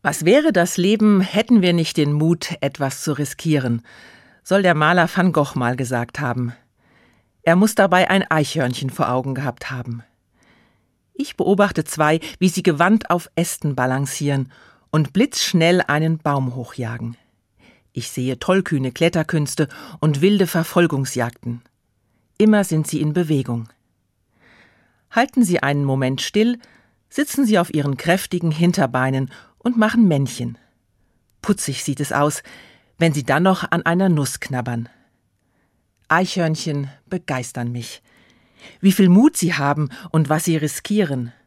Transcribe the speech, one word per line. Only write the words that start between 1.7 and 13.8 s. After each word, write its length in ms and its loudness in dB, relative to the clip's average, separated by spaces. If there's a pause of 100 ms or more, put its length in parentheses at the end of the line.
nicht 240 0
den 160 2
Mut, 480 0
etwas 400 -4
zu 120 -4
riskieren?“, 680 -2 (600)
soll 180 2
der 140 4
Maler 380 2
Van 180 2
Gogh 240 0
mal 200 0
gesagt 440 -4
haben. 340 -4 (880)
Er 140 2
muss 180 4
dabei 360 2
ein 200 0
Eichhörnchen 640 -2
vor 180 -2
Augen 240 -2
gehabt 380 -8
haben. 320 -10 (1120)
Ich 220 -8
beobachte 480 0
zwei, 360 0 (200)
wie 100 2
sie 140 -4
gewandt 460 2
auf 260 -2
Ästen 400 -4
balancieren 760 -2 (400)